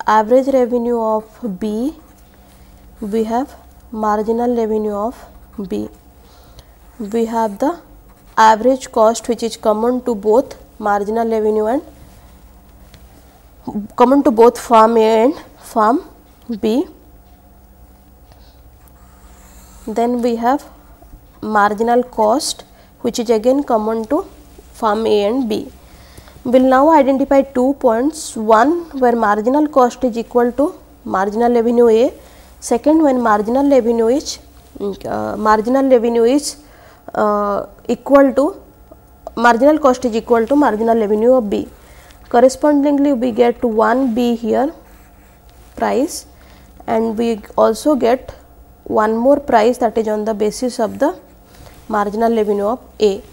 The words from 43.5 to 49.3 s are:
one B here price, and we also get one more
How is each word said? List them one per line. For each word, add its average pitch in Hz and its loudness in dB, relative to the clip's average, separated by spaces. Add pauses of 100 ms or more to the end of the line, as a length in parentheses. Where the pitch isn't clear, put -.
one 233 0
B 240 0
here 233 -2 (1040)
price, 226 -4 (600)
and 226 -4
we 233 -2 (160)
also 220 0
get 233 -2 (480)
one 220 -2
more 269 2